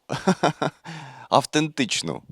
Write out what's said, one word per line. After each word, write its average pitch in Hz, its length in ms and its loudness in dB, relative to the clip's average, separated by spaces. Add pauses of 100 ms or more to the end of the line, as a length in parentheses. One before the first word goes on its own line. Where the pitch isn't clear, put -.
<laughs> 151 1200 -2
Автентичну. 135 920 2 (100)